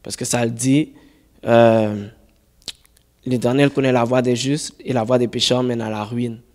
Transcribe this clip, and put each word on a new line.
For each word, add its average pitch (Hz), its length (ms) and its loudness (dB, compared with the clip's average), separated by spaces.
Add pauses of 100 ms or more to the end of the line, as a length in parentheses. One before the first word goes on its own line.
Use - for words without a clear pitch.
Parce - 120 -10
que - 80 -8
ça 120 220 -2
le 117 60 -2
dit, 135 420 0 (520)
euh, « 110 640 4 (1200)
L'Éternel 127 460 2
connaît 135 200 0
la 120 140 2
voie 127 160 2
des 123 160 0
justes 135 420 -4
et - 140 -8
la 117 100 0
voie 123 140 0
des 120 100 2
pécheurs 123 360 0
mène 120 180 -4
à 110 80 -6
la 107 160 -6
ruine. » 120 340 -6 (160)